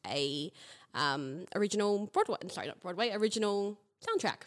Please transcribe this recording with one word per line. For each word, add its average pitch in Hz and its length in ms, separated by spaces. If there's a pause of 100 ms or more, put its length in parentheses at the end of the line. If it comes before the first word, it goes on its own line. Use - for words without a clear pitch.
a, 143 440 (420)
um, 143 520 (100)
original 208 520
Broadway, 359 300 (120)
sorry, - 180
not - 140
Broadway, 185 320
original 208 680 (260)
soundtrack, 392 420